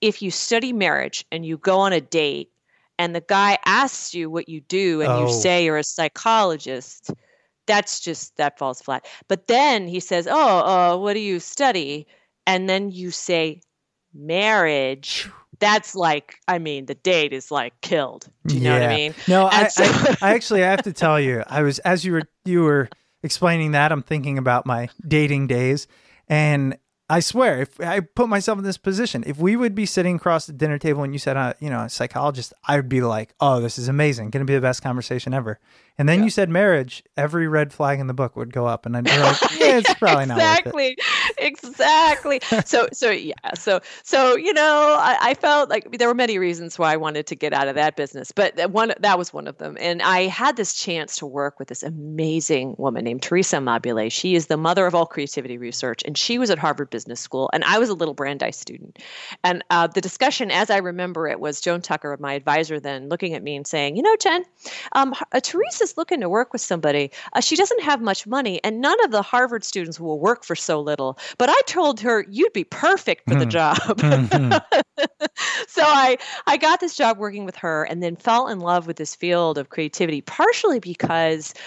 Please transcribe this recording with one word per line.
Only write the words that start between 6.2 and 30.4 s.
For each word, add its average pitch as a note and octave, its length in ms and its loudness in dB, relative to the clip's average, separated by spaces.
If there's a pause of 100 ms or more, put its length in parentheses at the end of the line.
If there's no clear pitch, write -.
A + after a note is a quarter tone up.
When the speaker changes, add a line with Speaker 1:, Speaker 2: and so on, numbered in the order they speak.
Speaker 1:
that's G#3 340 2
just, - 380 -10
that D3 200 -2
falls C3+ 220 -6
flat. C3 260 -6 (220)
But F#3+ 180 -2
then A#3+ 400 2
he F3 140 -6
says, F3 280 -2
"Oh, A#3+ 360 4 (300)
uh, - 20 -2
what G3+ 160 -2
do G#3+ 80 -2
you G3 180 -4
study?" E3 680 -2 (400)
And F#3 200 0
then G3 240 -2
you F3+ 200 -10
say, E3 500 -4 (540)
"Marriage." D3+ 1120 0 (320)
That's G#3 340 2
like, D#3+ 420 -2 (120)
I F3+ 120 0
mean, C#3+ 260 -8
the C#3 80 -8
date D#3 380 0
is, C3 180 -10
like, B2+ 320 -4
killed. C#3 460 -4 (180)
Do D3+ 80 0
you B2+ 80 0
know B2 120 4
what B2+ 80 4
I A#2+ 100 2
Speaker 2:
Yeah. D3+ 40 0
Speaker 1:
mean? D3+ 180 -2 (120)
Speaker 2:
No, F#3+ 220 6
Speaker 1:
And G#3 180 6
Speaker 2:
I, - 20 2
Speaker 1:
so - 160 2
Speaker 2:
I, - 380 4
I G3+ 120 4
actually A3 260 0
have F#3+ 220 2
to G3 100 -6
tell D#3 280 2
you, B2 280 0
I D3 140 0
was, C#3+ 180 0
as F3 240 0
you F#3 80 -2
were, D#3+ 100 0 (220)
you F3 180 2
were C#3+ 260 4 (360)
explaining D#3+ 480 0
that, D3 200 4
I'm C#3+ 100 -2
thinking C#3+ 360 -4
about B2 280 2
my A#2+ 220 -2 (180)
dating C#3+ 420 2
days. B2+ 400 0 (400)
And D3 500 2 (320)
I E3 100 4
swear, F3+ 420 2
if - 180 -8
I F3 200 0
put A#3 280 0
myself G3+ 300 0
in G3 60 -8
this F#3+ 140 -4
position, F#3+ 480 -4
if C#3+ 120 -8
we F#3+ 180 4
would A#3+ 180 0
be G#3 120 -2
sitting F3+ 300 0
across E3 300 0